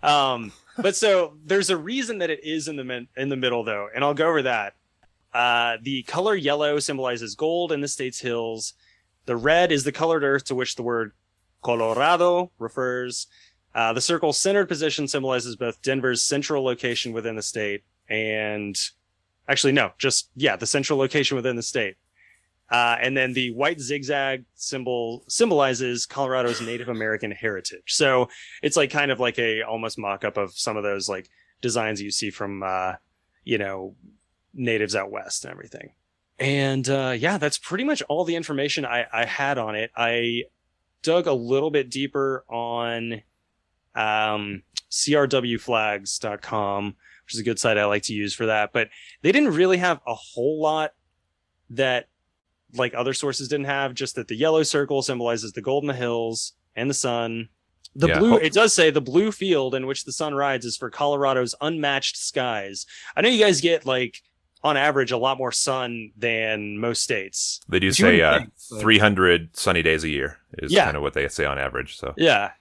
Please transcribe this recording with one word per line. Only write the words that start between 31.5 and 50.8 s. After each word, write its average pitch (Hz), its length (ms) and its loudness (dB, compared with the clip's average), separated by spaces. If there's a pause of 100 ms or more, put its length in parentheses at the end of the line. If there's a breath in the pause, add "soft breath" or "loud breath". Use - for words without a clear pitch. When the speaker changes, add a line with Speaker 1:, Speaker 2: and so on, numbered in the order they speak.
Speaker 1:
designs 110 420 -2
you 101 80 -8
see 101 200 -4
from, 98 320 -8
uh, 92 320 -2 (500)
you 120 140 -2
know, 98 360 -8 (600)
natives 110 420 -2
out 98 140 -4
west 101 340 -10
and - 80 -14
everything. - 400 -18 (460)
And, 135 500 0
uh, 135 280 0
yeah, 165 220 0
that's 147 200 -2
pretty 196 260 -6
much 285 240 0
all 165 160 0
the 170 120 -2
information 147 500 -2
I, 120 260 0
I 117 140 0
had 139 320 -2
on 110 180 -4
it. 110 180 -4
I 117 500 0 (580)
dug 170 240 2
a 160 80 2
little 135 360 0
bit 143 200 0
deeper 135 580 -4
on, 117 760 -4 (720)
um, 107 680 -2 (260)
C - 260 -2
R 143 120 4
W 123 320 0
flags 107 600 -2
dot 104 220 -6
com, 101 540 -4 (320 soft breath)
which - 80 -12
is 113 60 -6
a 104 40 -6
good 117 140 0
site 110 180 4
I 104 80 4
like 104 200 0
to 113 100 -6
use 104 200 -4
for 117 120 -4
that. 107 260 0
But 113 160 0 (320 loud breath)
they 180 120 4
didn't 269 220 4
really 185 240 6
have 175 280 2
a 120 80 -2
whole 143 460 -4
lot 156 340 0 (760)